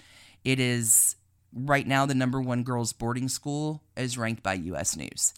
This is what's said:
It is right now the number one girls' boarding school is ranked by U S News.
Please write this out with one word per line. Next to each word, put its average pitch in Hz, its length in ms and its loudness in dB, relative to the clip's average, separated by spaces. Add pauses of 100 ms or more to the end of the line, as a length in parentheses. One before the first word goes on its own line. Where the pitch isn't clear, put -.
(440)
It 131 160 2
is 120 560 4 (380)
right 139 320 0
now 135 200 4
the 139 80 2
number 127 260 2
one 123 220 0
girls' 120 300 -2
boarding 123 360 -2
school 151 540 -4 (140)
is 123 200 -4
ranked 113 280 -2
by 95 100 0
U 87 220 -4
S - 200 -2
News. - 400 -4